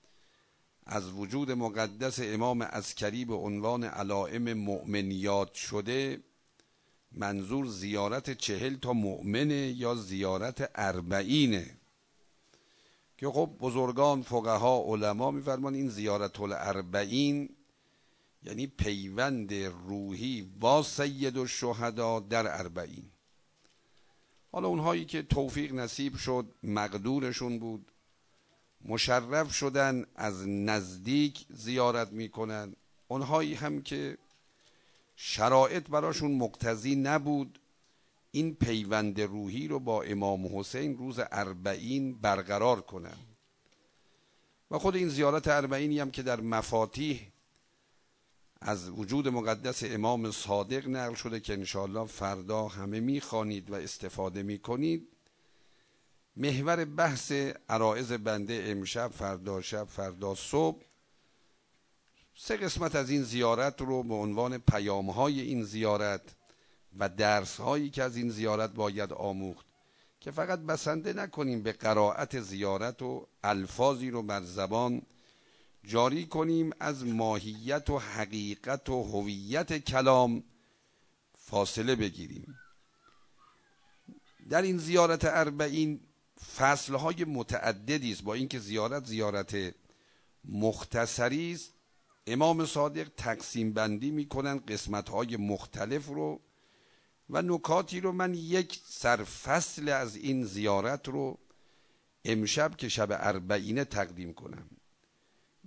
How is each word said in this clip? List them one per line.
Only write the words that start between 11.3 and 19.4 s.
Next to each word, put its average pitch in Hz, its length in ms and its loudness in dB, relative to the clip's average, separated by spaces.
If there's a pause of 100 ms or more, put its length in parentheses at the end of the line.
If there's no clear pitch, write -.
که 139 120 -4
خب، 147 300 0
بزرگان، 127 600 4
فقها، 117 680 4
علما 107 440 2
می‌فرمان 139 420 -2
این 135 160 -2
زیارت 101 500 -2
الاربعین 101 1120 0 (920)
یعنی 117 240 -6
پیوند 104 840 -2